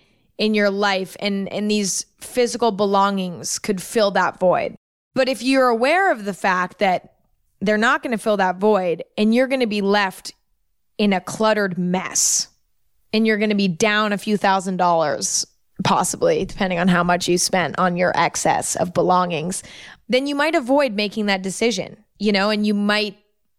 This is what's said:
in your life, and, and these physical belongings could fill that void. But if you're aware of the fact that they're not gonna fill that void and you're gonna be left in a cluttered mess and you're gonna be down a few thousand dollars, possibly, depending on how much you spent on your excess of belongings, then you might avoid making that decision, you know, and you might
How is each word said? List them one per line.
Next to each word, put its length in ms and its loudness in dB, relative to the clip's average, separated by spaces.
in 160 0
your 160 2
life, 520 -2
and, 300 -4
and 200 -4
these 340 -2
physical 500 0
belongings 880 -2
could 220 -4
fill 300 0
that 280 -2
void. 380 0
But 160 2
if 120 -4
you're 260 4
aware 440 2
of 140 -4
the 80 -4
fact 460 -2
that 340 0
they're 160 2
not 240 2
gonna 160 -4
fill 180 0
that 200 2
void 480 0
and 180 2
you're 120 4
gonna 200 0
be 140 -2
left 540 0
in 160 2
a 80 0
cluttered 560 0
mess 680 -2
and 120 2
you're 120 2
gonna 160 0
be 140 2
down 440 0
a 60 -4
few 180 -2
thousand 400 0
dollars, 680 0
possibly, 600 0
depending 360 -4
on 80 2
how 160 2
much 240 0
you 100 2
spent 400 -2
on 180 0
your 200 0
excess 580 0
of 180 -4
belongings, 720 0
then 180 0
you 80 -4
might 220 0
avoid 360 2
making 340 -4
that 140 0
decision, 560 -4
you 140 0
know, 180 2
and 160 0
you 80 2
might 420 0